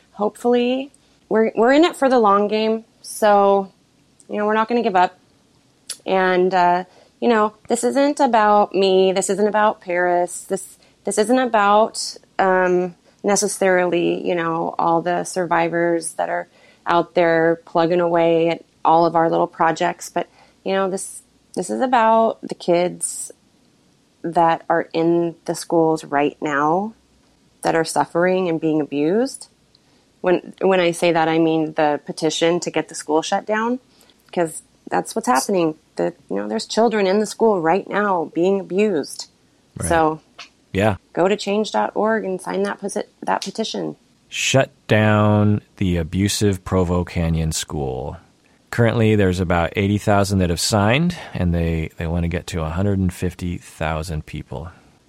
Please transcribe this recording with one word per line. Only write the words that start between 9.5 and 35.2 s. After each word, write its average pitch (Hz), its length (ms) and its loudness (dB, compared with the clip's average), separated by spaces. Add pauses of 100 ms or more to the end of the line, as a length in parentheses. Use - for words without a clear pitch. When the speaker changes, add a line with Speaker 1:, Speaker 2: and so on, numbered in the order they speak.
Speaker 1:
Paris. 175 640 -2
This, - 340 -8 (260)
this 202 140 -4
isn't 226 200 2
about, 214 800 2 (220)
um, 180 560 2 (280)
necessarily, 180 1040 0
you 180 80 -2
know, 165 440 -4
all 165 240 0
the 175 220 -2
survivors 170 920 -2
that 170 160 -4
are 175 180 -6 (380)
out 170 280 0
there 165 520 2
plugging 175 340 0
away 170 480 2
at 165 160 -4 (200)
all 165 200 4
of 165 100 0
our 165 140 2
little 170 180 0
projects. 170 600 -2
But, - 180 -6 (380)
you 190 80 -4
know, 190 160 -2
this, - 340 -10 (320)
this - 140 -6
is 214 140 -4
about 226 580 2
the - 140 -10
kids 175 760 -4 (920)
that 165 480 0
are 170 240 0
in 170 400 2 (100)
the 175 100 -4
schools 160 500 0
right 147 360 -2
now 156 540 -2 (680)
that 165 120 0
are 165 100 2
suffering 180 640 0
and 165 120 -2
being 156 200 0
abused. 160 680 -2 (760)
When, 180 400 0
when 185 180 4
I 170 120 2
say 170 200 0
that, 160 160 2
I 160 100 0
mean 160 360 0
the 147 320 0
petition 165 540 0
to 165 100 -8
get 156 180 -4
the 160 60 -18
school 156 280 -2
shut 196 240 -4
down, 220 340 -4 (520)
'cause 165 300 -4 (260)
that's - 260 -4
what's 226 140 -4